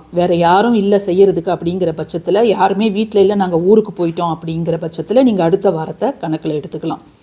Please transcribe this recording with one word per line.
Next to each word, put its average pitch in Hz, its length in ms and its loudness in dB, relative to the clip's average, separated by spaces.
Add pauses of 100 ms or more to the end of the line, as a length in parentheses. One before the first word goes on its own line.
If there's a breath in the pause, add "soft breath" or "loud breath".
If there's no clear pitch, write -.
(140)
வேற 175 220 0
யாரும் 185 380 4
இல்ல 202 320 2
செய்யறதுக்கு 180 520 2
அப்படிங்கிற 170 340 -2
பட்சத்துல, 170 520 -2
யாருமே 196 460 0
வீட்ல 208 300 -2
இல்ல, 196 160 2
நாங்க 180 240 0
ஊருக்கு 180 480 2
போயிட்டோம் 165 320 -4
அப்படிங்கிற 165 500 -6
பட்சத்துல, 220 340 0
நீங்க 208 200 2
அடுத்த 185 280 2
வாரத்தை 160 380 -4
கணக்குல 156 540 -6
எடுத்துக்கலாம். 165 360 -8 (240 soft breath)